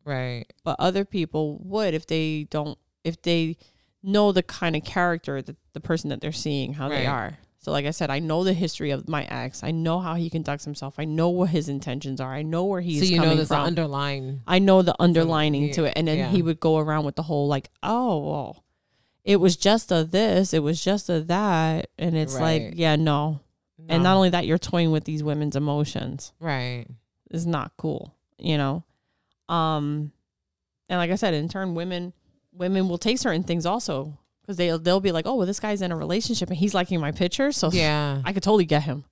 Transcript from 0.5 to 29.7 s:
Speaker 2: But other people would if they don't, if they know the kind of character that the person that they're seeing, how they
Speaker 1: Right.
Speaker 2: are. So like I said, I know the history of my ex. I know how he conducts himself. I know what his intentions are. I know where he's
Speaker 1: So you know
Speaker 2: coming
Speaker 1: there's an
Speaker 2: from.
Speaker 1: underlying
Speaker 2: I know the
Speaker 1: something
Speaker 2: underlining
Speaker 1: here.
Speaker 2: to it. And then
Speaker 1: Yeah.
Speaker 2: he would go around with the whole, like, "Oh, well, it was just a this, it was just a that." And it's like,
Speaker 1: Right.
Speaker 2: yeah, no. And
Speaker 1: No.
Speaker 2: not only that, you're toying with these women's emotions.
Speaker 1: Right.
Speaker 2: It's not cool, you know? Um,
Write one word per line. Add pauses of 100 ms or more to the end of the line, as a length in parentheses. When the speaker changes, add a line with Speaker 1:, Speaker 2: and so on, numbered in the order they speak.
Speaker 2:
But
other
people
would
if
they
don't, (280)
if
they (460)
know
the
kind
of
character
that (180)
the
person
that
they're
seeing,
how
they
Speaker 1:
Right.
Speaker 2:
are. (200)
So
like
I
said,
I
know
the
history
of
my
ex.
I
know
how
he
conducts
himself.
I
know
what
his
intentions
are.
I
know
where
he's
Speaker 1:
So
you
know
Speaker 2:
coming
Speaker 1:
there's
an
Speaker 2:
from.
Speaker 1:
underlying
Speaker 2:
I
know
the
Speaker 1:
something
Speaker 2:
underlining
Speaker 1:
here.
Speaker 2:
to
it.
And
then
Speaker 1:
Yeah.
Speaker 2:
he
would
go
around
with
the
whole,
like, (140)
"Oh,
well, (600)
it
was
just
a
this,
it
was
just
a
that."
And
it's
like,
Speaker 1:
Right.
Speaker 2:
yeah,
no. (500)
And
Speaker 1:
No.
Speaker 2:
not
only
that,
you're
toying
with
these
women's
emotions.
Speaker 1:
Right. (440)
Speaker 2:
It's
not
cool, (240)
you
know? (680)
Um, (760)